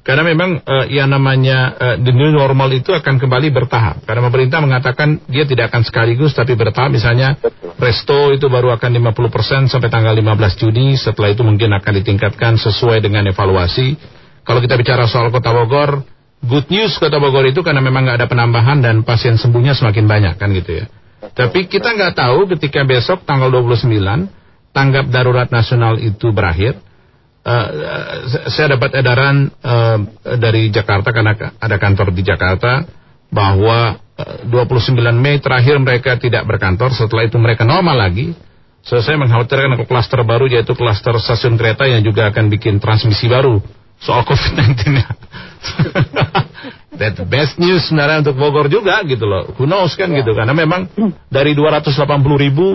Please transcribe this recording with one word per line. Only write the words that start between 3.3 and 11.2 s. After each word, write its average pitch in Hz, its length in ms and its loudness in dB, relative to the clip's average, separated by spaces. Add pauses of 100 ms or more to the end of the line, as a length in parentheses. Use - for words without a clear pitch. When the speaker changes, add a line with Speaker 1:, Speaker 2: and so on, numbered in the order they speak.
Speaker 1:
bertahap. 123 560 -2
Karena 117 160 -2
pemerintah 131 400 0
mengatakan 131 640 0
dia 147 160 0
tidak 120 240 -2
akan 120 160 0
sekaligus, 120 480 0
tapi 123 240 0
bertahap. 123 400 0
Misalnya, 120 400 0
Speaker 2:
Betul. 90 400 -8
Speaker 1:
resto 143 560 2
itu 139 160 0
baru 123 240 2
akan 117 160 -2
lima 117 240 2
puluh 117 160 0
persen 135 400 0
sampai 120 240 0
tanggal 110 240 2
lima 110 160 2
belas 101 240 0
Juni. 123 400 2
Setelah 104 400 0